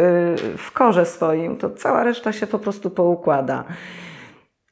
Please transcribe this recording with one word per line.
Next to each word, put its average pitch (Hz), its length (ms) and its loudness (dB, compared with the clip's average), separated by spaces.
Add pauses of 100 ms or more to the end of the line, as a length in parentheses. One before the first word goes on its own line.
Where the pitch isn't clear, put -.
(580)
w - 140 -14
korze 180 340 4
swoim, 165 500 -2
to - 140 -4
cała 254 340 0
reszta 233 280 -2
się 214 140 -6
po 208 120 -4
prostu 202 320 -6
poukłada. 151 760 0 (1080)